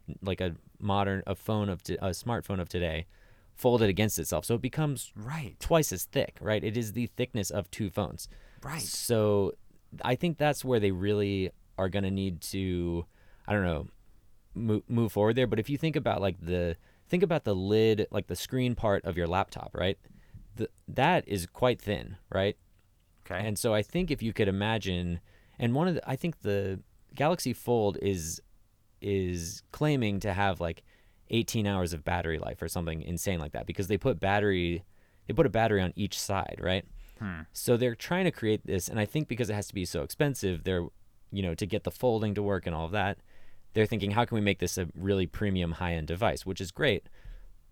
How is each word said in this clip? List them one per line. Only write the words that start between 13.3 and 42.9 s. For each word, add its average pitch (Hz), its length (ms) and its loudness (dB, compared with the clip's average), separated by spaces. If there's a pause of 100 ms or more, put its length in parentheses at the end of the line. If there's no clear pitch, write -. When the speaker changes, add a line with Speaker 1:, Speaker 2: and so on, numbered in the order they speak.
Speaker 1:
I 104 60 -2
don't 101 120 4
know, 80 240 0 (680)
mo-, 107 340 0
move 117 240 2
forward 107 240 4
there. 127 100 4
But 107 120 0
if 110 100 0
you 143 80 0
think 156 200 0
about, 117 240 0
like, 92 200 0
the, 87 360 0 (320)
think 180 140 2
about 165 220 2
the 104 100 2
lid, 104 560 4
like, 104 160 -2
the 87 100 -6
screen 127 380 0
part 101 300 2
of 87 120 -2
your 85 100 0
laptop, - 480 -2
right? 92 240 0 (580)
The, 110 120 -4 (200)
that 156 400 2
is 90 180 -2
quite 123 340 0
thin, 85 360 -4 (140)
right? 98 260 0 (720)
Speaker 2:
Okay. 92 200 -4
Speaker 1:
And 107 120 -2
so 113 160 2
I 107 80 4
think 175 280 -2
if 127 120 -2
you 110 100 0
could 104 160 2
imagine, 98 720 0 (380)
and - 160 2
one 165 140 2
of 175 60 2
the, - 140 -4
I 131 80 -2
think 170 240 -6
the 98 400 -2 (340)
Galaxy 139 380 0
Fold 110 480 0
is, 85 400 -2 (640)
is 90 600 -2 (100)
claiming 123 480 2
to 101 120 -2
have, 98 280 2
like, 85 220 -4 (520)
eighteen 113 320 2
hours 90 280 0
of 76 100 -8
battery 85 340 0
life - 220 -6
or 82 80 -4
something 82 320 -4
insane 87 400 -2
like 76 120 -8
that, 58 140 -8
because 87 220 -4
they 101 80 2
put 98 240 0
battery, 95 640 2 (420)
they - 60 -4
put 143 140 4
a 113 40 0
battery 110 300 4
on 90 160 0
each 101 220 -4
side, 92 440 -4
right? 92 220 2 (340)
Speaker 2:
Hmm. 90 240 -8 (120)
Speaker 1:
So 120 240 2
they're 120 160 0
trying 180 300 0
to 170 60 2
create 107 360 0
this, 92 220 -2
and 110 120 -2
I 104 60 2
think 156 220 -2
because 113 200 -2
it 107 60 -2
has 104 140 -4
to - 60 -12
be 92 120 -2
so 82 160 -4
expensive, 95 600 -2
they're, 90 220 0 (440)
you 98 120 -4
know, 85 120 0
to 107 100 -4
get 98 200 -2
the - 60 -4
folding 110 440 0
to 104 80 -2
work 101 240 0
and 87 80 -4
all 80 100 -4
of 82 80 -6